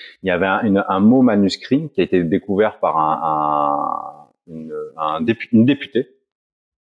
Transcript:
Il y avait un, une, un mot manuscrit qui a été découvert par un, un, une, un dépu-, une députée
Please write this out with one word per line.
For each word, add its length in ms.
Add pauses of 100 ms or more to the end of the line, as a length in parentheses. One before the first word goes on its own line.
(220)
Il 60
y 40
avait 140
un, 160
une, 260
un 140
mot 200
manuscrit 720
qui 60
a 40
été 200
découvert 560
par 180
un, 260
un, 1300
une, 200 (240)
un 240
dépu-, 300
une 140
députée 440 (720)